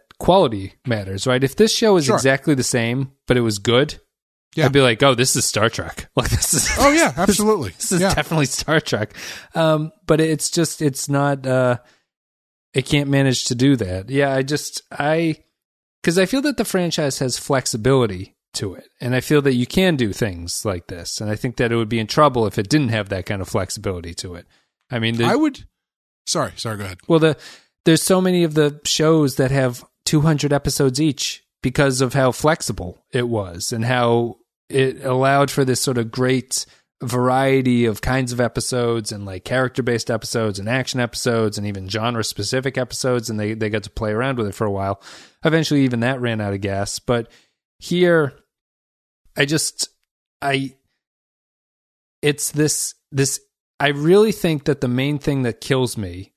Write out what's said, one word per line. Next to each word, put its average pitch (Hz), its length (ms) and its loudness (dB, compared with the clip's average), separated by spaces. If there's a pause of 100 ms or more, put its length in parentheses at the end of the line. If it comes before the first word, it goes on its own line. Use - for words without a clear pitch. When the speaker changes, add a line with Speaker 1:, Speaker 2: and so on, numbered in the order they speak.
(180)
Speaker 1:
quality 117 560 2 (120)
matters, 98 400 -4
right? 127 160 2
If 135 140 0
this 220 180 4
show 214 220 4
is 151 100 2
Speaker 2:
Sure. 208 100 4
Speaker 1:
exactly 135 380 2
the 131 80 0
same, 123 500 -2 (140)
but 123 100 4
it 123 40 4
was 110 180 0
good, 120 420 2 (540)
Speaker 2:
Yeah. 156 120 2
Speaker 1:
I'd 127 60 4
be 143 80 6
like, 123 220 4
"Oh, 139 120 6
this 120 220 2
is 120 80 0
Star 110 240 0
Trek." - 440 -8
<laughs> - 40 -10
Like, 127 140 0
this - 240 0
is - 140 0 (100)
Speaker 2:
Oh, 285 140 6
yeah, 302 180 4
Speaker 1:
<laughs> 120 60 -8
this, - 20 -2
Speaker 2:
absolutely. 196 520 2
Speaker 1:
this - 220 -8
is 175 80 0
Speaker 2:
Yeah. 190 140 2
Speaker 1:
definitely 151 320 0
Star - 340 -2
Trek. - 340 -4 (400)
Um, 160 360 2 (160)
but 156 140 4
it's 160 300 0
just, - 300 -2
it's 143 280 -2
not, 139 380 0
uh, 127 320 2 (960)
it 143 140 0
can't 143 240 0
manage 135 360 2
to 127 100 -2
do 135 200 4
that. 98 340 -6
Yeah, 139 240 0
I 135 80 2
just, 143 400 -6 (100)
I, 156 440 0 (680)
'cause 175 160 2
I 190 80 4
feel 262 160 -2
that 285 140 -2
the 220 80 -2
franchise 165 560 -2
has 127 180 -2
flexibility 120 1000 0 (180)
to 92 200 -6
it, - 140 -20 (120)
and 123 160 -2
I 123 40 0
feel 147 220 2
that 135 120 2
you 123 120 0
can 185 300 2
do 113 160 0
things 87 520 -6
like 92 220 -6
this, - 340 -12
and 107 80 -4
I 107 60 -2
think 120 220 -6
that 117 160 0
it 117 40 0
would 113 120 0
be 117 100 -2
in 107 80 -2
trouble 127 400 2
if 101 120 -4
it 98 100 -4
didn't 147 220 2
have 107 180 -2
that 95 180 -6
kind 98 160 -4
of 87 60 -8
flexibility 92 680 -6
to 90 220 -12
it. 87 100 -18 (440)
I 120 100 -4
mean, 113 160 0
the 117 80 2
Speaker 2:
I 196 100 4
would, 302 300 0 (600)
sorry, 131 300 -4
sorry, 110 200 -6
go 101 80 -10
ahead. 92 240 -12
Speaker 1:
Well, 165 100 4
the, 156 180 4 (480)
there's 160 180 4
so 185 180 4
many 180 240 2
of 151 100 -2
the 147 300 0
shows 156 520 2
that 131 140 2
have 131 340 0 (200)
two 156 160 2
hundred 147 320 2
episodes 139 480 0
each - 420 -2 (200)
because 131 380 0
of 127 140 2
how 135 160 4
flexible 117 800 -4
it 123 180 -2
was 95 440 -6
and 113 120 -4
how 120 520 2 (320)
it 131 360 0
allowed 135 460 2
for 139 140 0
this 127 160 0
sort 127 180 -2
of 113 140 -2
great 127 520 -2 (380)
variety 127 840 2
of 107 140 -2
kinds 127 320 -2
of 120 80 -2
episodes 117 720 -2
and, 101 140 -10
like, 92 180 -12
character-based 123 680 -2
episodes 110 480 -2
and 101 100 -8
action 131 320 -2
episodes 113 580 -2
and 104 80 -6
even 98 220 -8
genre-specific 117 880 -4
episodes, 123 500 -2
and 107 100 -4
they, 107 160 -2
they 110 140 -4
got 104 140 -2
to 101 80 -16
play 107 220 -4
around 123 260 -2
with 107 80 -2
it 98 80 -6
for 113 120 -4
a 104 60 -2
while. 98 300 -4 (420)
Eventually, 151 380 2
even 123 180 2
that 127 200 -2
ran 117 200 -2
out 101 140 -4
of 98 80 -6
gas. 101 360 -4
But 104 320 -2 (480)
here, 170 540 2 (1040)
I 143 80 0
just, - 460 -2 (500)
I, 135 340 -2 (1500)
it's 147 300 -2
this, 147 420 -2 (180)
this, 135 280 0 (400)
I 143 80 2
really 180 440 4
think 156 320 -2
that 143 160 0
the 131 80 0
main 135 300 0
thing 139 240 -2
that 117 180 -4
kills 127 360 -2
me 92 400 -10